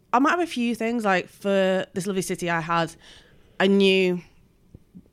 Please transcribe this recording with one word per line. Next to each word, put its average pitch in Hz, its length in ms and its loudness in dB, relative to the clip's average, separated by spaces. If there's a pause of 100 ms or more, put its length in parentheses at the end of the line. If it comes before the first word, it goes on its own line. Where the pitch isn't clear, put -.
(120)
I 240 60 2
might 285 120 4
have 349 100 0
a 330 60 -2
few 240 280 -4
things, 226 300 -4
like, 190 240 0
for 190 680 -2
This 185 120 -6
Lovely 190 160 -2
City, 175 280 -6
I 170 100 -2
had, 165 340 -2 (640)
I 190 80 4
knew 190 520 4 (920)